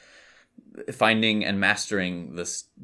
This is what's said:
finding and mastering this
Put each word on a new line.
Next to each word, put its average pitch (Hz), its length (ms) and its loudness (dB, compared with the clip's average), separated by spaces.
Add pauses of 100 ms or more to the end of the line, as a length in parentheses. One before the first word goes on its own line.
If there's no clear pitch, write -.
(920)
finding 110 540 4
and 98 140 -2
mastering 92 760 0
this - 300 -8 (180)